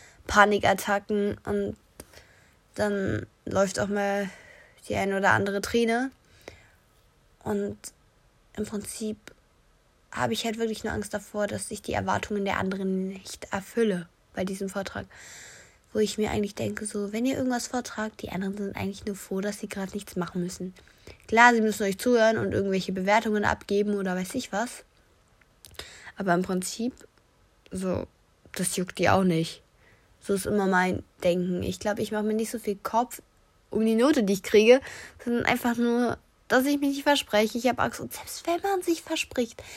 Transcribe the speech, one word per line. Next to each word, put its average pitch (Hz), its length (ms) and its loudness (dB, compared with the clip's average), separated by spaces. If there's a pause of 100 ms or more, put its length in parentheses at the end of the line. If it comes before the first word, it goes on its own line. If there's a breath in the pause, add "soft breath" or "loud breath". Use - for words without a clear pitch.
(280 loud breath)
Panikattacken 202 1160 4
und 202 300 -2 (1000 loud breath)
dann 202 500 -2 (200)
läuft 190 340 2
auch 202 80 0
mal 202 420 -2 (580 loud breath)
die 208 80 -4
ein 196 180 0
oder 196 180 4
andere 202 300 2
Träne. 233 500 0 (1300 loud breath)
Und 208 340 -4 (800)
im 214 80 -4
Prinzip 214 520 -8 (920)
habe 226 220 0
ich 226 120 -2
halt 226 120 -2
wirklich 226 260 -2
nur 214 100 -2
Angst 208 200 -4
davor, 208 340 -4
dass 202 240 -6
ich 202 100 -8
die - 120 -6
Erwartungen 190 520 -2
der 190 120 0
anderen 190 520 -2
nicht - 420 -14
erfülle 196 560 -2 (260)
bei 190 100 -4
diesem 190 260 -6
Vortrag. 190 360 -8 (840 loud breath)
Wo 214 80 0
ich 214 200 0
mir 214 100 0
eigentlich 208 240 -2
denke, 214 320 -4
so, 202 280 -6
wenn 226 120 -2
ihr 262 100 2
irgendwas 254 320 -2
vortragt, 220 540 -6
die - 80 -8
anderen 196 260 -4
sind 196 200 -6
eigentlich 196 300 -6
nur 202 100 -6
froh, 190 260 -4
dass 202 180 -4
sie 208 80 -8
gerade 190 260 -8
nichts - 220 -10
machen 175 280 -2
müssen. 185 320 -8 (520 loud breath)
Klar, 240 260 8
sie 233 80 4
müssen 214 220 2
euch 196 140 0
zuhören 226 400 4
und 196 160 -2
irgendwelche 190 380 0
Bewertungen 208 520 2
abgeben 208 520 0
oder 190 200 -2
weiß 185 200 -6
ich 254 160 -6
was. 220 320 -6 (1300 loud breath)
Aber 196 200 0
im 180 80 2
Prinzip, 190 500 -4 (760)
so, 98 340 -4 (480)
das - 220 -4
juckt 185 240 -4
die 240 100 4
auch 196 140 6
nicht. 165 400 0 (580 soft breath)
So - 120 -4
ist 190 120 -2
immer 202 220 2
mein 185 340 2 (220)
Denken. 180 400 2
Ich 185 160 -4
glaub, 208 180 -2
ich 214 140 -4
mach 214 100 -2
mir 214 120 0
nicht 220 180 -2
so 233 80 -8
viel 208 160 -4
Kopf 233 460 -2 (500)
um 220 140 0
die 220 100 4
Note, 254 280 6
die 196 100 2
ich 196 100 -2
kriege, 226 380 8 (420 loud breath)
sondern 240 220 -2
einfach 240 320 0
nur, 240 400 2 (320)
dass 254 160 6
ich 285 140 2
mich 277 100 2
nicht 277 140 -4
verspreche. 226 540 2
Ich 233 100 0
hab 247 120 2
Angst. - 220 -2
Und 233 120 -10
selbst - 320 -14
wenn 339 160 0
man 392 200 0
sich 339 200 0
verspricht, - 600 -4 (140 loud breath)